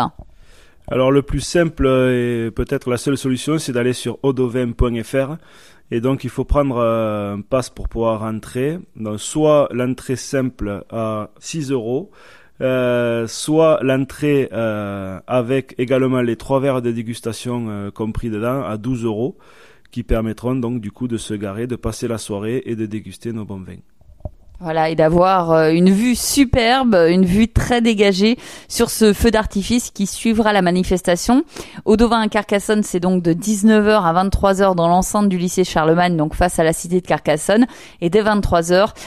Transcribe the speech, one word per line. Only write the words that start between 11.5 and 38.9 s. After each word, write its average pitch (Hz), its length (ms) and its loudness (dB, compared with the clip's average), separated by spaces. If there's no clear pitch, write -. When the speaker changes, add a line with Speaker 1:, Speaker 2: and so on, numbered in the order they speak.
Speaker 1:
euros, 127 400 -4
euh, 123 680 -2
soit 156 560 2
l'entrée, 135 680 0
euh, 101 760 -6
avec 127 500 -2
également 127 440 0
les 117 160 -2
trois 135 220 -2
verres 131 220 0
de 120 100 -2
dégustation, 117 800 -8
euh, 101 220 -8
compris 110 400 -6
dedans, 117 320 -4
à 104 140 -6
douze 117 280 -4
euros, 113 320 -4
qui 120 120 -8
permettront 113 520 -2
donc 120 260 -4
du 104 100 -10
coup 127 160 -8
de 117 100 -4
se 107 180 -8
garer, 104 320 -8
de 123 80 -6
passer - 320 -6
la 113 100 -4
soirée 110 480 -6
et 117 100 -6
de 110 100 -4
déguster 101 460 -10
nos 110 140 -10
bons 95 160 -12
vins. 90 220 -18
Speaker 2:
Voilà, 160 300 0
et 165 60 -2
d'avoir, 170 560 4
euh, 160 180 4
une 175 220 6
vue 226 240 2
superbe, 247 800 2
une 175 300 6
vue 202 220 2
très - 320 0
dégagée 208 580 4
sur - 220 0
ce 214 240 4
feu 233 160 2
d'artifice 220 600 0
qui 202 160 -4
suivra 214 440 0
la 196 120 2
manifestation. 180 800 2
Au 220 100 6
Dauvin 226 260 4
à 214 60 0
Carcassonne, 208 540 0
c'est 180 180 -4
donc 180 220 0
de 165 120 2
dix-neuf 208 540 2
heures 214 200 4
à 165 60 2
vingt-trois 190 500 2
heures 190 100 4
dans 170 140 2
l'enceinte 190 420 2
du 185 80 0
lycée 180 260 0
Charlemagne, 170 540 2
donc 151 160 0
face 180 240 0
à 170 60 2
la 160 100 2
cité 175 280 -2
de - 40 -20
Carcassonne. 160 640 0
Et 170 80 0
dès 208 140 4
vingt-trois 190 480 2
heures, 190 240 4